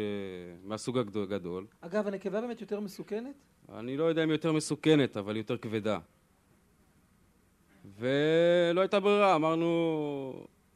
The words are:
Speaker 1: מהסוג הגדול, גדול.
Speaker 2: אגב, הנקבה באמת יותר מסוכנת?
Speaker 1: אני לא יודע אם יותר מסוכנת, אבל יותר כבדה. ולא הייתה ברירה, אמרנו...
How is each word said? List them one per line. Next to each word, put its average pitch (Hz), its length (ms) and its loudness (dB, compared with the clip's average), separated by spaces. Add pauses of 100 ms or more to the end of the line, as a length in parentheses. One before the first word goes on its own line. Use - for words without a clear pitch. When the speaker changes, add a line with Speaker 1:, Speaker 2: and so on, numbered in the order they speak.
(640)
Speaker 1:
מהסוג 110 340 -4
הגדול, 104 280 -2
גדול. 92 400 -6 (140)
Speaker 2:
אגב, 196 260 -2
הנקבה 196 340 -4
באמת 233 200 -8
יותר 208 200 -6
מסוכנת? 208 540 -10 (440)
Speaker 1:
אני 123 180 -8
לא 156 80 0
יודע 165 200 2
אם 160 60 2
יותר 156 220 0
מסוכנת, 151 640 4
אבל 104 200 -4
יותר 110 200 -4
כבדה. 107 420 -2 (2000)
ולא 170 840 4
הייתה 196 200 2
ברירה, 202 340 6
אמרנו... 160 1120 0 (300)